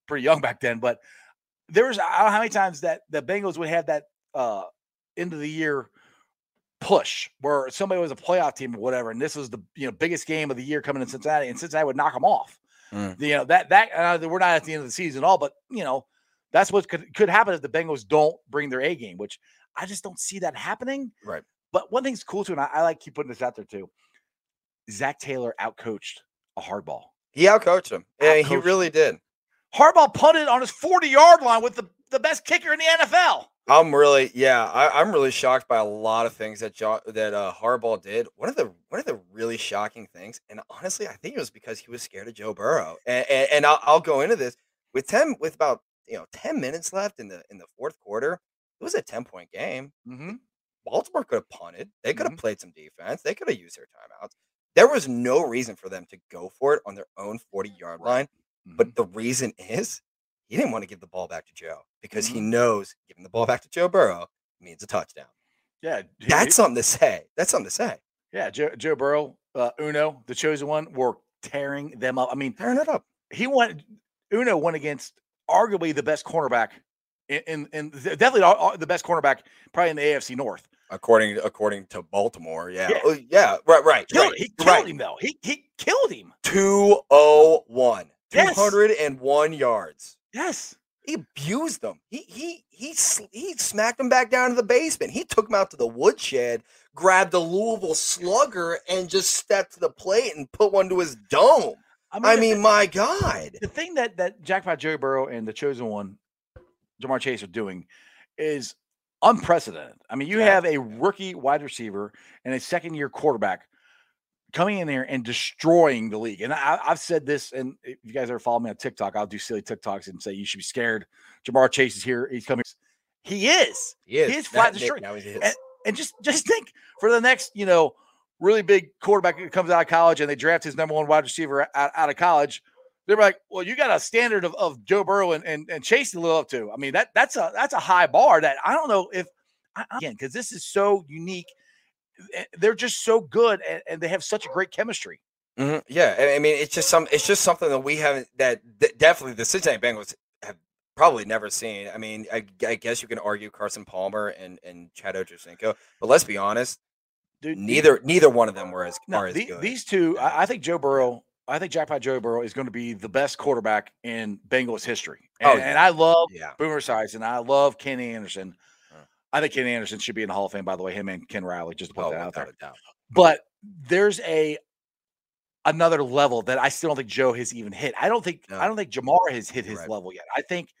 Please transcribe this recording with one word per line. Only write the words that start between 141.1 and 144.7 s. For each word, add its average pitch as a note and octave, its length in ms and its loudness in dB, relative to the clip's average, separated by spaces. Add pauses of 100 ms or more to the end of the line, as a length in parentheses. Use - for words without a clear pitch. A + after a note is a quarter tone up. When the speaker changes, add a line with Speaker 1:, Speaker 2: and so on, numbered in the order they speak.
Speaker 1:
Eh, G#3+ 100 -10 (100)
they're G#3 200 0
just A3+ 300 -6
so A3+ 160 2
good G3+ 480 2
and, E3 220 -10
and E3 100 -10
they E3 80 -6
have F3+ 160 -4
such G#3+ 220 -6
a - 20 -16
great F#3 220 -4